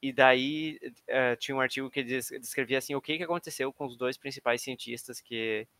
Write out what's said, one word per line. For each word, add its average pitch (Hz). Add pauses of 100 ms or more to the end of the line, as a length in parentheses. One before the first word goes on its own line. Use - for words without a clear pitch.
E 135
daí, 139 (300)
eh, 127
tinha 139
um 135
artigo 131
que 135
des-, 123 (100)
descrevia, 131
assim, 135
o 139
que 156
que 180
aconteceu 160
com -
os 123
dois 127
principais 123
cientistas 120
que 113 (120)